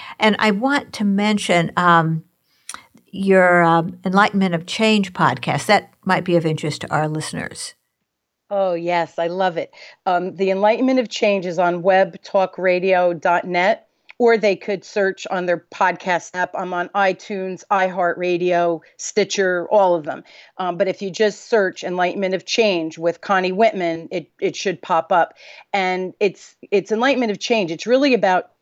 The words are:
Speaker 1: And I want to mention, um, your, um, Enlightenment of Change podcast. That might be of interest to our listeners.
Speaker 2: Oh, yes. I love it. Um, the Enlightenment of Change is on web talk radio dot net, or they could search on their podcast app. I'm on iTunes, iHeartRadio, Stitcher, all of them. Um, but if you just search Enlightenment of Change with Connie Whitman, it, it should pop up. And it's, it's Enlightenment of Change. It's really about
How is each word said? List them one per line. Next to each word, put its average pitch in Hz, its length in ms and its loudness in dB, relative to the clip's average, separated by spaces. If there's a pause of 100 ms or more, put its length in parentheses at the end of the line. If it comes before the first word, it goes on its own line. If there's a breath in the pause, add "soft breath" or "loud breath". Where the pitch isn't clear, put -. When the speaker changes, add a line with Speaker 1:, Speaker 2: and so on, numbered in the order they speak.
(200 loud breath)
Speaker 1:
And 214 200 2
I 214 120 2
want 262 420 -2
to 220 100 -6
mention, 202 720 0
um, 165 480 4 (880 loud breath)
your, 185 520 4
um, 165 420 2
Enlightenment 190 500 2
of 165 100 -6
Change 214 480 0
podcast. 139 520 0
That - 260 2 (140)
might 180 180 0
be 180 120 0
of 165 100 2
interest 156 360 -4
to - 100 -10
our 156 180 0
listeners. - 640 -10 (760)
Speaker 2:
Oh, 196 240 0
yes. 170 460 -2
I 170 80 0
love 180 300 -2
it. - 140 -6 (340 loud breath)
Um, 180 300 -2
the 185 140 0
Enlightenment 233 500 2
of 220 100 -2
Change 202 360 0
is 175 140 -4
on 175 240 0
web 190 400 2
talk 185 340 -2
radio 180 560 2
dot 170 320 0
net, 180 420 -2 (300)
or 233 200 4
they 196 180 2
could 196 280 -6
search 190 440 -4
on 180 180 -4
their 175 260 -2
podcast 180 640 -2
app. 180 200 -4
I'm 185 180 -8
on 175 160 -6
iTunes, 190 800 -4
iHeartRadio, 175 1120 0 (180 soft breath)
Stitcher, 190 720 -2
all 190 260 4
of 151 100 -4
them. 143 180 -10 (340 soft breath)
Um, 175 200 -4
but 190 100 0
if 185 140 -6
you 190 100 -8
just 208 380 -2
search 196 340 0
Enlightenment 180 500 -2
of 175 120 -4
Change 175 520 0
with - 240 -2
Connie 185 300 0
Whitman, 185 600 0
it, 175 280 -8
it 175 160 -2
should - 260 -6
pop 165 300 -2
up. 170 240 2 (360 loud breath)
And 185 480 -2
it's, - 360 -4 (160)
it's 196 200 0
Enlightenment 247 400 0
of 180 80 -8
Change. 208 320 -2
It's 165 140 -10
really 262 300 2
about 185 340 0 (120)